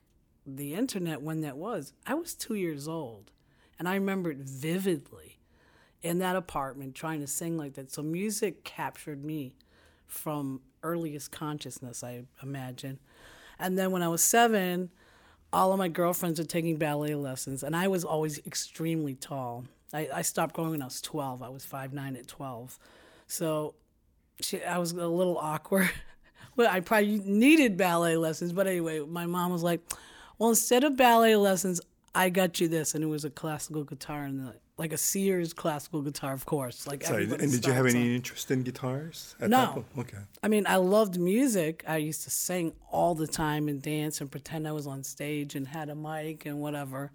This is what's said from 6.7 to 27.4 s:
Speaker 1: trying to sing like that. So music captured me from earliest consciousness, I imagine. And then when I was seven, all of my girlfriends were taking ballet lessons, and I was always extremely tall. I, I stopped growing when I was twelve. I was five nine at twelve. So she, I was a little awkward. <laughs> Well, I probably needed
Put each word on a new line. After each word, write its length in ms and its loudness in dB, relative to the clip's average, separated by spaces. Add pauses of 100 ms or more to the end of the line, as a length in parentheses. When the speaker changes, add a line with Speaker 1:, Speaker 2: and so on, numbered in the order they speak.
Speaker 1:
trying 260 -6
to 60 -8
sing 300 -4
like 160 -8
that. 180 -14
So 100 -10
music 600 -4
captured 600 -8
me 300 -6 (500)
from 560 -6 (220)
earliest 480 -6
consciousness, 720 -8
I 200 -12 (180)
imagine. 580 -10 (600)
And 180 -2
then 140 2
when 120 2
I 40 2
was 140 2
seven, 680 4 (640)
all 180 6
of 60 4
my 100 2
girlfriends 520 0
were 60 -2
taking 320 0
ballet 380 0
lessons, 480 -6
and 120 -2
I 120 2
was 160 2
always 420 -2
extremely 720 -4
tall. 500 -8 (280)
I, 200 -4
I 100 -4
stopped 320 -2
growing 160 -2
when 100 -4
I 40 -8
was 140 -10
twelve. 440 -6
I 60 -10
was 140 -14
five 300 -10
nine 220 -6
at 120 -14
twelve. 500 -12 (500)
So 480 -2 (640)
she, 220 -4
I 160 -2
was 120 0
a 160 -4
little 300 2
awkward. 580 2
<laughs> 60 -10 (540)
Well, 140 6
I 120 2
probably 440 4
needed 520 8